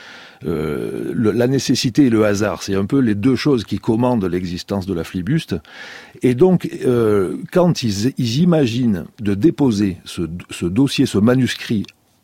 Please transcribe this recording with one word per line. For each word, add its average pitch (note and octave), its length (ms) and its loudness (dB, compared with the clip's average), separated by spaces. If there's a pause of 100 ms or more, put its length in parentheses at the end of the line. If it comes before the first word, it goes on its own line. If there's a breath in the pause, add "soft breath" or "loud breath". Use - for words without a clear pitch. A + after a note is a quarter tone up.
(460 loud breath)
euh, B1+ 680 -6
le, G#2+ 180 2
la A#2 160 2
nécessité C3+ 580 2
et B2+ 40 4
le G#2+ 160 4
hasard. G2+ 380 -2
C'est G2 120 -4
un G2 100 0
peu C3+ 140 0
les A2+ 160 2
deux A#2 200 2
choses B2 280 0
qui G2+ 160 -6
commandent A#2+ 460 0
l'existence F2+ 600 -4
de F#2+ 80 -4
la E2 100 -4
flibuste. F#2+ 520 -4 (680 loud breath)
Et B2+ 140 2
donc, F3+ 340 4 (160)
euh, G#2+ 520 2 (140)
quand F3 320 2
ils, A2 340 -2
ils B2 220 -2
imaginent B2+ 640 2 (160)
de G#2 140 0
déposer G2+ 680 2
ce, - 180 -8 (260)
ce - 160 -8
dossier, B2+ 400 0
ce A2+ 120 0
manuscrit A#2 680 0 (380)